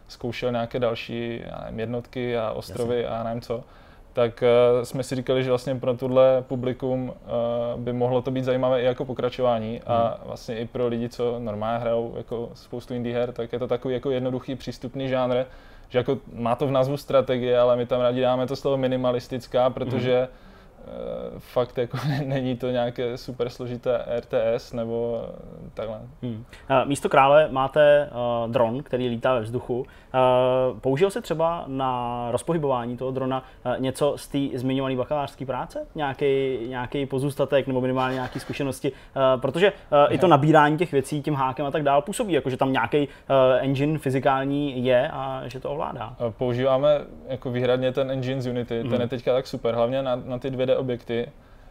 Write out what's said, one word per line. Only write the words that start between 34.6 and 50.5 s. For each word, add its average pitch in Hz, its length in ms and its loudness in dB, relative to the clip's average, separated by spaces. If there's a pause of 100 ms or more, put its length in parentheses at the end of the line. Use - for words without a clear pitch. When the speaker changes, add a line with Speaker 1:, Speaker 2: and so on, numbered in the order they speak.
Speaker 2:
bakalářské 135 500 -4
práce? 156 500 -8
Nějaký, 135 600 0 (100)
nějaký 127 380 -4
pozůstatek 135 600 0
nebo 127 140 0
minimálně 127 320 0
nějaký 127 260 -6
zkušenosti? 135 520 -4 (240)
Eh, 131 220 4
protože, 139 300 2 (240)
eh, 147 220 8
i 156 40 2
to 185 80 4
Speaker 1:
Aha. 180 60 6
Speaker 2:
nabírání 151 460 8
těch 165 140 -2
věcí 143 300 0
tím 156 140 -2
hákem 135 300 -2
a 139 60 -4
tak 156 120 -2
dál 143 180 4
působí, 202 320 -2
jako 135 160 2
že 127 80 -2
tam 135 140 2
nějaký, 131 360 2 (220)
eh, 131 300 6
engine 139 400 0
fyzikální 135 840 0
je 127 280 4
a 135 320 -6
že 127 140 -12
to 131 100 -8
ovládá. 127 460 -6 (120)
Speaker 1:
Eh, 110 100 -4
používáme 131 640 2 (260)
jako 131 240 -6
výhradně 127 400 2
ten 135 200 0
engine 131 300 -2
z 123 60 -6
Unity, 120 340 -4
ten 120 100 -4
Speaker 2:
Mhm. 123 100 2
Speaker 1:
je 123 60 0
teďka 127 260 -2
tak 127 140 0
super, 117 280 -2
hlavně 120 260 2
na, 127 140 -2
na 127 240 -6
ty 139 120 -6